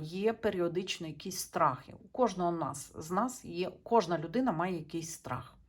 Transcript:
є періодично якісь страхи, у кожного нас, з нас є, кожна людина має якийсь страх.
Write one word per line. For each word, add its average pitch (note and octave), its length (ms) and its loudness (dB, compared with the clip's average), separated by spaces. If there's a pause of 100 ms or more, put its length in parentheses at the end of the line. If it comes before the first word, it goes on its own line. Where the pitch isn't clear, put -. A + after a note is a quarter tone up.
є F#3+ 320 0
періодично F3+ 760 0
якісь D#3 320 -8
страхи, - 540 0 (120)
у - 20 -20
кожного F3+ 440 2
нас, D3 440 -4
з E3 160 -8
нас A3+ 340 0
є, F3 260 -4 (120)
кожна F3+ 340 4
людина G3+ 340 0
має F3 260 0
якийсь D#3+ 360 -6
страх. - 420 -8 (140)